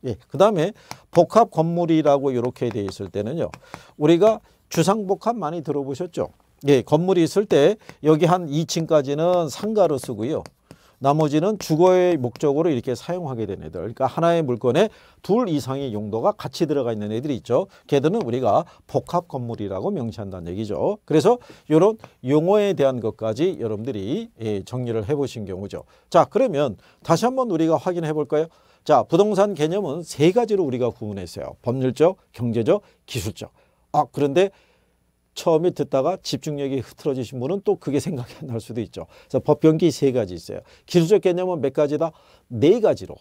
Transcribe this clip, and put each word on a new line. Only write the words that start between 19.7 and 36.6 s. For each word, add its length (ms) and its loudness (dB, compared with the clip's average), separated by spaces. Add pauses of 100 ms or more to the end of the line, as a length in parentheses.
명시한다는 600 -8
얘기죠. 520 -4
그래서 340 2 (320)
요런 280 4 (260)
용어에 480 2
대한 280 0
것까지 600 -4
여러분들이, 680 -6 (100)
예, 240 -4
정리를 440 -6
해보신 360 -4
경우죠. 400 -10 (240)
자, 160 6
그러면 520 0 (260)
다시 240 2
한번 240 -2
우리가 260 2
확인해 380 -4
볼까요? 320 -2 (380)
자, 180 6
부동산 500 2
개념은 500 -2
세 300 2
가지로 320 0
우리가 260 0
구분했어요. 680 -10
법률적, 560 0 (160)
경제적, 500 0 (220)
기술적. 480 -8 (400)
아, 200 2
그런데 380 2 (840)
처음에 360 0
듣다가 520 -2
집중력이 580 -6